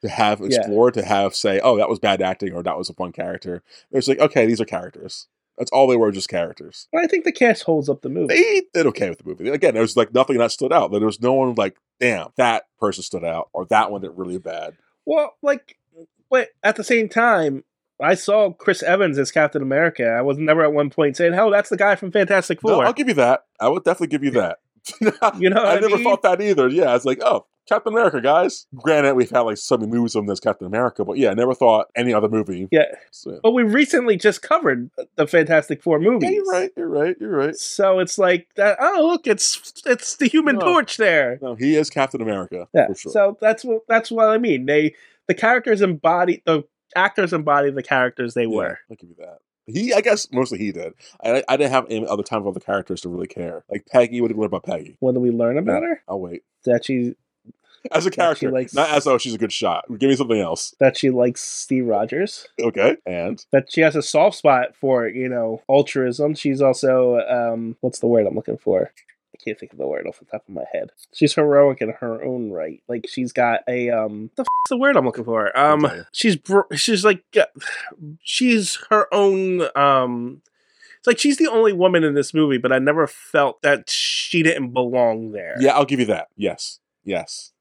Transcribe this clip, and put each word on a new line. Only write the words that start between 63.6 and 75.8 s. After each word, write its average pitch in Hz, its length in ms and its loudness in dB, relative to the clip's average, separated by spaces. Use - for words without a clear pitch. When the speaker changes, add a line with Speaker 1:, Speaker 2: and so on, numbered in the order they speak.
Speaker 2:
she - 100 -2
has 156 140 2
a 151 60 -2
soft 151 340 2
spot 127 400 2
for, 127 320 -2
you 127 220 -6
know, 113 400 -6
altruism. 139 640 0
She's 139 280 -2
also, 127 580 2
um, 117 600 -4
what's 127 180 -4
the 120 80 -2
word 117 180 4
I'm 87 100 -4
looking 110 220 -6
for? 95 340 -2
I - 100 -20
can't 107 140 -10
think - 140 -20
of - 80 -20
the 67 80 -6
word 73 180 -6
off - 140 -14
the - 60 -20
top - 220 -14
of 101 60 -20
my 71 200 -10
head. - 180 -8
She's - 200 2
heroic 143 480 4
in 110 80 -4
her 113 340 -8
own 123 280 -6
right. 80 360 -10
Like, 117 220 -8
she's 127 220 -6
got 120 360 0
a, 123 220 -4
um, 110 460 -4
the 269 80 -8
f-, - 40 -4
the 254 80 -2
word 277 200 2
I'm 135 80 2
looking 120 180 -4
for? 113 340 -2
Um, 151 280 4